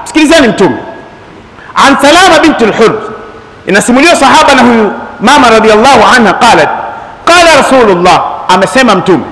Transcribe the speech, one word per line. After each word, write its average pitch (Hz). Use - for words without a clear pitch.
Sikilizeni 311
Mtume. 165
An 262
Salama 330
bintul 240
Hurr. 208
Inasimuliwa 254
sahaba 277
na 254
huyu 226
Mama 254
radhiyallahu 220
anha 214
qalat, 185
qala 339
Rasulullah, 185
amesema 196
Mtume 170